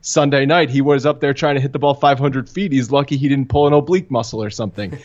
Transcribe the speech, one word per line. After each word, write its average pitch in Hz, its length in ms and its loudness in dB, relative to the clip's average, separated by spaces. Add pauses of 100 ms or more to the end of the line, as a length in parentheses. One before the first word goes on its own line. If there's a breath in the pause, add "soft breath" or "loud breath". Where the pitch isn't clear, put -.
Sunday 143 440 0
night. 156 240 2
He 139 120 0
was 139 240 2
up 147 140 0
there 139 140 0
trying 143 220 0
to 135 60 0
hit 131 120 -4
the 139 60 -6
ball 143 160 2
five 139 240 2
hundred 135 280 -2
feet. 190 240 -6
He's 127 200 0
lucky 139 260 0
he 139 100 -2
didn't 135 220 0
pull 147 160 2
an 147 80 4
oblique 165 380 0
muscle 110 320 -4
or 107 80 -6
something. 104 540 -8